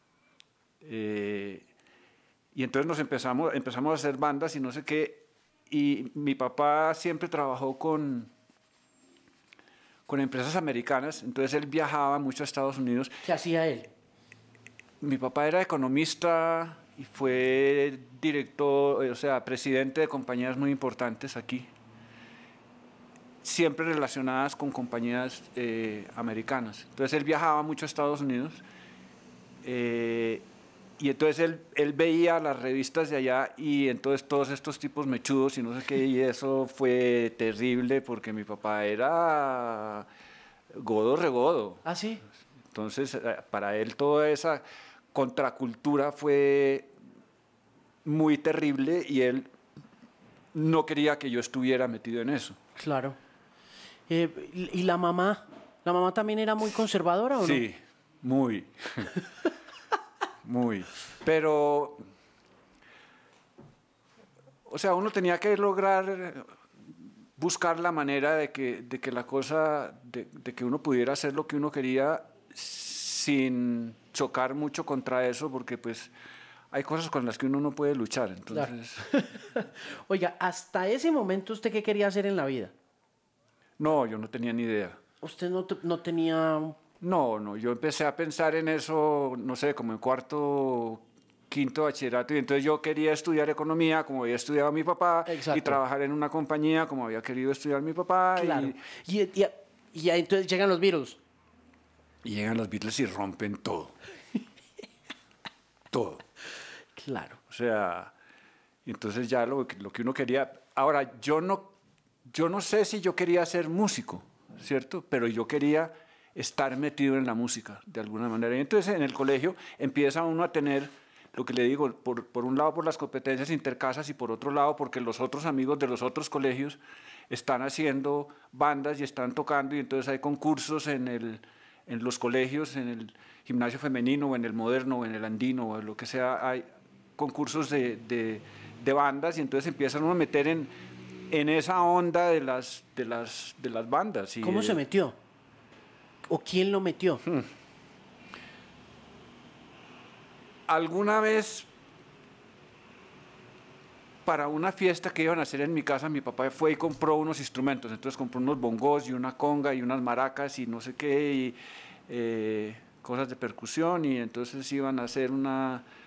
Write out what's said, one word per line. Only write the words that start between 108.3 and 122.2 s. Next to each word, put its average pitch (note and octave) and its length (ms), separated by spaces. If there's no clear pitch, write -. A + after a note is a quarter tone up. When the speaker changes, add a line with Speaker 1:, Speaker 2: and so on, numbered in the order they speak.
Speaker 1:
entonces A2+ 460
ya A#2+ 160
lo C3 200
que, - 100
lo G2 140
que - 120
uno B2 100
quería. C3 400
Ahora, C3+ 460
yo D3 200
no, F#3+ 300
yo E3 160
no F#3+ 120
sé G3+ 240
si G#3 160
yo F3 160
quería F3 300
ser E3+ 220
músico, E3+ 540
¿cierto? C#3 480
Pero A#2+ 180
yo A2+ 200
quería D3 460
estar C3 380
metido C#3 420
en C3 80
la A#2 80
música, A#2 500
de C3+ 160
alguna A2 280
manera. A#2 280
Y C3 40
entonces F#3+ 340
en E3 80
el C3+ 100
colegio C#3 440
empieza C#3 460
uno E3 220
a E3+ 80
tener, C#3+ 360
lo B2+ 100
que B2 80
le A#2+ 120
digo, C3+ 280
por, A#2+ 340